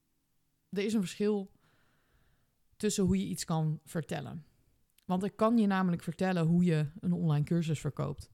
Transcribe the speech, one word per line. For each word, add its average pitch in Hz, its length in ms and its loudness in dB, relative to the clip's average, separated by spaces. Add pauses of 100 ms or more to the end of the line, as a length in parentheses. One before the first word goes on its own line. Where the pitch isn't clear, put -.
(720)
er 196 140 -4
is 220 80 -2
een 220 80 2
verschil 202 500 -2 (1300)
tussen 208 280 0
hoe 185 140 2
je 196 60 -2
iets - 200 -6
kan 156 400 -2
vertellen. 151 600 -8 (600)
Want 185 200 0
ik 196 120 -6
kan 226 220 4
je 208 80 6
namelijk 185 360 2
vertellen 175 440 0
hoe 175 180 4
je 151 260 2 (100)
een 175 120 -2
online 160 320 2
cursus 160 360 0
verkoopt. 143 540 -6